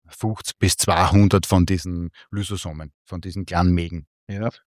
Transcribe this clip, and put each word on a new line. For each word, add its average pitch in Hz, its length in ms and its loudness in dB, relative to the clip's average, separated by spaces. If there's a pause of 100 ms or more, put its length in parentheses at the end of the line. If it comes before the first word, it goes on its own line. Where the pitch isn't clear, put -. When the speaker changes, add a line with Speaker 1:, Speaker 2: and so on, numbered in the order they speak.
Speaker 1:
fünfzig - 500 -8
bis 95 200 2
zweihundert 92 680 4
von 90 200 4
diesen 87 440 -2 (220)
Lysosomen, 90 600 -8 (140)
von 90 160 -12
diesen 92 240 -10
kleinen 90 280 2
Mägen. 85 340 -4 (200)
Speaker 2:
Ja. 107 220 -6 (240)